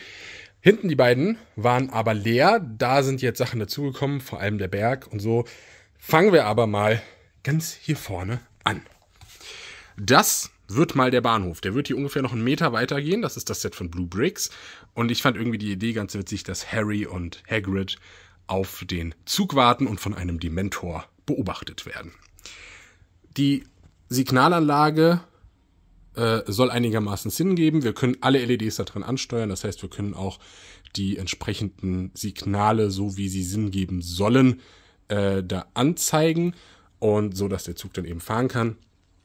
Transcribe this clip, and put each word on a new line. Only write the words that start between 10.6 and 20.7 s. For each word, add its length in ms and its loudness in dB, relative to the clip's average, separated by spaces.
wird 260 0
mal 160 4
der 120 2
Bahnhof. 400 0
Der 120 -4
wird 120 -2
hier 100 -4
ungefähr 240 -4
noch 120 -2
einen 120 -4
Meter 300 0
weiter 260 -2
gehen. 220 -2
Das 160 -6
ist 100 -10
das 140 -6
Set 120 -6
von 160 -8
Blue 160 -6
Bricks. 440 -2
Und 180 -2
ich 120 -2
fand 160 2
irgendwie 180 -2
die 160 -4
Idee 220 -2
ganz 200 -6
witzig, 280 -6
dass 280 -10
Harry 360 -2
und 420 -8
Hagrid 480 -2
auf 380 -6
den 300 -6
Zug 300 -2
warten 320 4
und 120 -2
von 140 -6
einem 260 -4
Dementor 680 -6